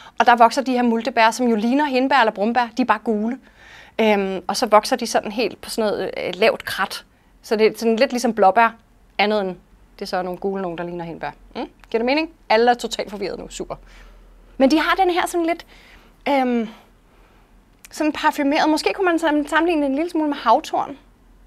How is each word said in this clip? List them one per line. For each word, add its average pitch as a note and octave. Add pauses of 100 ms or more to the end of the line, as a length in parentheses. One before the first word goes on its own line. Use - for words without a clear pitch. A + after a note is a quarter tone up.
(180)
og A3+
der A#3+
vokser A#3
de B3+
her B3
multebær, A3+
som A#3+
jo A#3
ligner A#3+
hindbær C4+
eller A3
brumbær. A#3
De B3+
er -
bare G#3+
gule. A3+ (640)
Øhm, G3
og G3
så B3+
vokser G#3+
de A#3
sådan -
helt B3
på -
sådan G#3+
noget, F#3+
øh, F2
lavt G3
krat. - (380)
Så -
det G#3+
er G#3+
sådan A3+
lidt B3+
ligesom A#3+
blåbær, A3+ (420)
andet G#3
end F#3 (440)
det G3
er -
så F#3
nogle F3+
gule G3
nogen, E3+
der F3
ligner F3
hindbær. D#3+ (260)
Mm? B3 (220)
Giver A3+
det A#3
mening? D4+ (180)
Alle A3+
er A#3+
totalt A#3
forvirret G3+
nu. -
Super. - (800)
Men C4
de D#4
har E4+
den F#4
her E4+
sådan E4+
lidt, E4 (640)
øhm, B3 (1200)
sådan D4+
parfumeret. D4
Måske D#4
kunne G4
man E4+
sam-, D4
sammenligne D#4+
en C4+
lille E4
smule D#4
med C#4+
havtorn, C#4 (480)